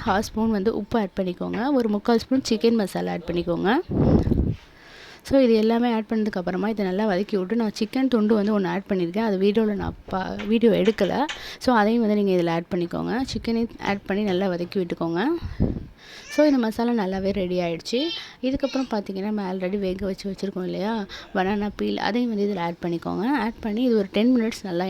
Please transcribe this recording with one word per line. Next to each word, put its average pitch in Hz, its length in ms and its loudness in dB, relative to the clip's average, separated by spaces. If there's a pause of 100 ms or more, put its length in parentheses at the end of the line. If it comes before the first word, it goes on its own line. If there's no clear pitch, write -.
ஹாஃப் 208 220 2
ஸ்பூன் 220 300 0
வந்து 202 220 2
உப்பு 208 220 -2
ஆட் 190 180 -6
பண்ணிக்கோங்க. 180 400 -4 (200)
ஒரு 226 160 0
முக்கால் 226 280 2
ஸ்பூன் 262 260 0
சிக்கன் 233 320 4
மசாலா 180 360 -4
ஆட் 170 120 -8
பண்ணிக்கோங்க. 170 380 0 (1600)
So, 269 160 4
இது 226 180 6
எல்லாமே 233 340 2
ஆட் 220 140 -4
பண்ணதுக்கப்புறமா 196 640 -2
இதை 208 160 -4
நல்லா 190 240 0
வதக்கி 202 260 0
விட்டு, 185 240 -2
நான் 208 160 -2
சிக்கன் 262 340 0
துண்டு 214 280 4
வந்து 202 160 2
ஒண்ணு 196 180 0
ஆட் 196 160 -4
பண்ணியிருக்கேன். 185 380 0
அது 202 80 2 (100)
வீடியோல 214 360 2
நான் 165 140 -4 (160)
பா-, 185 160 -4 (240)
வீடியோ 226 200 6 (100)
எடுக்கல. 190 320 2 (500)
So, 262 60 4 (100)
அதையும் 226 240 4
வந்து 208 160 4
நீங்க 202 160 2
இதுல 175 220 2
ஆட் 170 160 -6
பண்ணிக்கோங்க. 170 400 -2 (180)
சிக்கனையும் 233 420 -2 (180)
ஆட் 196 180 -6
பண்ணி 202 200 0
நல்லா 185 240 0
வதக்கி 175 280 -4
விட்டுக்கோங்க. 170 400 -2 (1080)
So, - 160 2
இந்த 277 140 4
மசாலா 233 300 0 (100)
நல்லாவே 190 280 -2 (100)
ரெடி 180 240 -2
ஆயிடுச்சு. 170 340 -2 (480)
இதுக்கப்புறம் 262 480 -2
பார்த்தீங்கன்னா, 196 380 -4
நம்ம 208 180 -4
already 190 340 -4
வேக 185 260 -4
வச்சு 190 200 -8
வச்சிருக்கோம் 190 400 -6
இல்லையா, 185 240 -4 (420)
பனானா 202 320 0 (100)
பீல், 208 300 -2
அதையும் 240 240 0
வந்து 202 140 0
இதுல 202 240 -2
ஆட் 170 120 -10
பண்ணிக்கோங்க. 175 440 -2 (180)
ஆட் 226 220 -6
பண்ணி 214 240 -2
இது 226 120 4
ஒரு 196 140 -4
டென் 233 180 4
மினிட்ஸ் 226 360 0
நல்லா 175 180 0